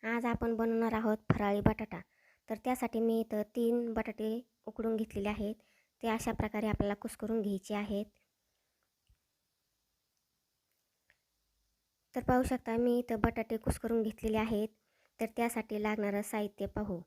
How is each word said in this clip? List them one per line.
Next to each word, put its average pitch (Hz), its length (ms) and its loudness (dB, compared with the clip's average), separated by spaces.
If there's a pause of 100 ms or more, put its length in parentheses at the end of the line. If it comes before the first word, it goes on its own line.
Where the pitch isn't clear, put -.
आज 233 240 0
आपण 233 300 2
बनवणार 226 360 2
आहोत 220 240 2 (160)
फराळी 202 280 2
बटाटा. 214 380 0 (500)
तर 220 160 -4
त्यासाठी 247 360 -2
मी 226 200 4
इथं 214 220 0 (140)
तीन 233 380 2
बटाटे 214 360 -2 (360)
उकडून 220 300 -2
घेतलेले 208 320 -2
आहेत. 208 260 -2 (480)
ते 233 60 -2
अशा 226 240 0
प्रकारे 214 340 -2
आपल्याला 202 280 0
कुस्करून 226 480 -4
घ्यायचे 196 320 -4
आहेत. 202 300 -2 (4000)
तर 254 140 -2
पाहू 254 140 6
शकता, 247 340 -2
मी 240 220 4
इथं 233 220 -2
बटाटे 226 360 0
कुस्करून 226 460 0
घेतलेले 220 360 0
आहेत. 220 300 0 (520)
तर - 60 -2 (100)
त्यासाठी 226 460 -2
लागणारं 208 400 0
साहित्य 208 440 -4
पाहू. 196 400 -4